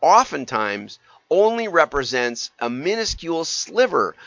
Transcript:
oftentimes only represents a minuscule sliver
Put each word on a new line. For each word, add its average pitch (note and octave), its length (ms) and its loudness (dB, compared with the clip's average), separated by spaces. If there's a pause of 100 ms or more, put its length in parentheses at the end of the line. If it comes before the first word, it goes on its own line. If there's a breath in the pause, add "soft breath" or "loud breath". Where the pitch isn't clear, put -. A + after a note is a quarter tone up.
oftentimes A#2 1000 0 (300 soft breath)
only A3 400 2
represents C3 920 0
a A#2+ 100 -4
minuscule E3 760 -4
sliver E3+ 680 0 (120)